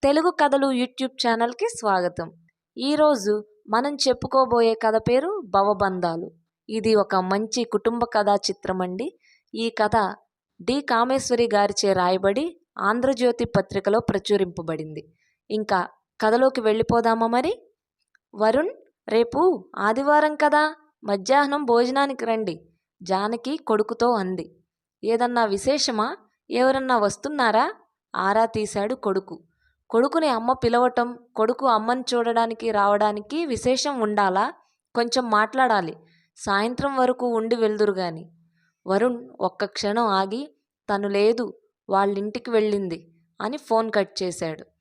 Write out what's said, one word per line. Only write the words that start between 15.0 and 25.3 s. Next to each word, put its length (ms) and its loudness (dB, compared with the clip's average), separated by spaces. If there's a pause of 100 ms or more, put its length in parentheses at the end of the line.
ఇంకా 380 -2 (340)
కథలోకి 400 2
వెళ్ళిపోదామా 680 2
మరి? 420 -2 (680)
"వరుణ్, 340 2 (400)
రేపు 680 0
ఆదివారం 580 2
కదా, 400 2 (280)
మధ్యాహ్నం 600 0
భోజనానికి 600 0
రండి," 440 -4 (320)
జానకి 560 -4
కొడుకుతో 560 0
అంది. 420 -4 (480)
"ఏదన్నా 420 0